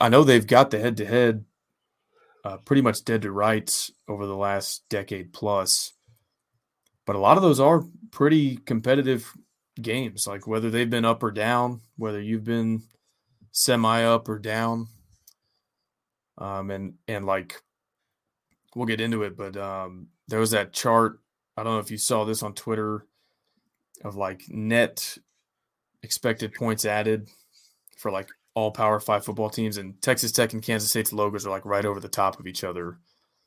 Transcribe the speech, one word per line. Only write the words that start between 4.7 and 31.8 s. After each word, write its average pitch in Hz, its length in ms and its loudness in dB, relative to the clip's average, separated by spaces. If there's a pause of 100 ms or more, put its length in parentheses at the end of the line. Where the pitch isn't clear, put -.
decade 98 420 -6
plus. 101 640 -2 (1120)
But 101 100 -2
a - 20 -4
lot 113 200 8
of 190 40 4
those 156 160 6
are 160 260 6 (260)
pretty 143 480 2
competitive 127 720 0 (480)
games, 113 460 -6
like, 101 200 -10
whether 110 240 -2
they've 120 200 0
been 117 160 0
up 113 160 2
or 110 100 -2
down, 120 480 0 (160)
whether 107 240 -6
you've 107 240 -4
been 113 380 -2 (680)
semi 117 520 2
up 117 260 2
or 107 100 -6
down. 113 500 -4 (1500)
Um, 98 340 -8
and, 98 280 -10 (100)
and, 101 160 -6
like, 95 380 -4 (1120)
we'll 120 100 -4
get 110 160 0
into 113 220 0
it, 95 160 -6
but, 98 180 -10
um, 95 520 -10 (200)
there 110 120 -2
was 110 100 2
that 101 240 0
chart. 113 460 2 (360)
I 110 60 -6
don't 113 100 -2
know 110 60 0
if 107 120 -8
you 110 60 -8
saw 110 300 0
this 110 160 -4
on 104 100 -8
Twitter 107 540 -6 (960)
of, 101 120 -10
like, 95 340 -6
net 110 640 -2 (840)
expected 113 500 -4
points 110 320 -4
added 107 460 -2 (640)
for, 107 140 -6
like, 95 180 -6 (280)
all 107 140 0
Power 107 300 2
Five 104 240 0
football 107 260 -4
teams, 107 280 -4
and 98 220 -14
Texas 123 300 0
Tech 113 220 0
and 110 100 -8
Kansas 110 260 -2
State's 110 240 -2
logos 104 320 -2
are, 98 60 -6
like, 95 140 -6
right 101 200 0